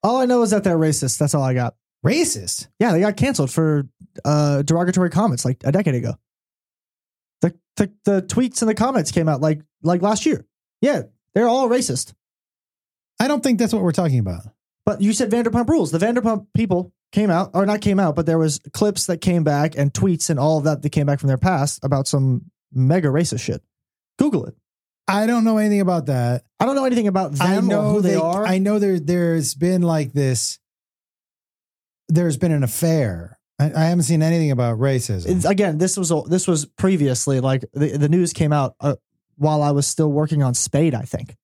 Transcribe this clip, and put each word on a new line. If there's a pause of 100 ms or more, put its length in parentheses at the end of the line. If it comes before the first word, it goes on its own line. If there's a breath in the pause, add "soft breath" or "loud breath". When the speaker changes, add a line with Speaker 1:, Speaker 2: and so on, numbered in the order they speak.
Speaker 1:
All
I
know
is
that
they're
racist.
That's
all
I
got. (320)
Speaker 2:
Racist? (100)
Speaker 1:
Yeah,
they
got
canceled
for, (380)
uh,
derogatory
comments,
like,
a
decade
ago. (1300)
The, (220)
the, (140)
the
tweets
and
the
comments
came
out,
like, (220)
like,
last
year. (340)
Yeah, (320)
they're
all
racist. (1040)
Speaker 2:
I
don't
think
that's
what
we're
talking
about. (420)
Speaker 1:
But
you
said
Vanderpump
Rules.
The
Vanderpump (100)
people (180)
came
out,
or
not
came
out,
but
there
was (140)
clips
that
came
back
and
tweets
and
all
of
that
that
came
back
from
their
past
about
some (260)
mega
racist
shit. (560)
Google
it. (540)
Speaker 2:
I
don't
know
anything
about
that. (160)
Speaker 1:
I
don't
know
anything
about
Speaker 2:
I
Speaker 1:
them
or
Speaker 2:
know
Speaker 1:
who
they
Speaker 2:
they,
Speaker 1:
are.
Speaker 2:
I
know
there,
there's
been,
like,
this, (1500)
there's
been
an
affair. (220)
I,
I
haven't
seen
anything
about
racism.
Speaker 1:
It's,
again,
this
was
a,
this
was
previously,
like,
the,
the
news
came
out,
uh, (400)
while
I
was
still
working
on
Spade,
I
think.